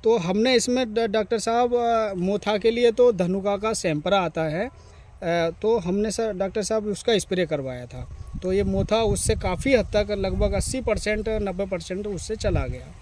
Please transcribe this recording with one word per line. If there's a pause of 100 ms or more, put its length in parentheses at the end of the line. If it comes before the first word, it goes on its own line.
तो
हमने
इसमें
ड-,
डॉक्टर
साहब,
अ,
मोथा
के
लिए
तो
धनुका
का
सैंपरा
आता
है, (200)
अ, (120)
तो
हमने
सर,
डॉक्टर
साहब,
उसका
spray
करवाया
था। (340)
तो
ये
मोथा
उससे
काफ़ी
हद
तक
लगभग
अस्सी
परसेंट,
नब्बे
परसेंट
उससे
चला
गया।